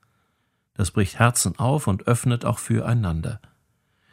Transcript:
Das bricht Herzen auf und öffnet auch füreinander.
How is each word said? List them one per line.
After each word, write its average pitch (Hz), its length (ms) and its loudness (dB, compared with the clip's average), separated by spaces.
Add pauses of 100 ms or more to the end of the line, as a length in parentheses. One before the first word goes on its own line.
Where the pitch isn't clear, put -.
(760)
Das 104 160 -2
bricht - 280 0
Herzen 117 420 2
auf 139 260 0
und - 220 0
öffnet 120 360 0
auch 117 140 -2
füreinander. 107 840 -2 (720)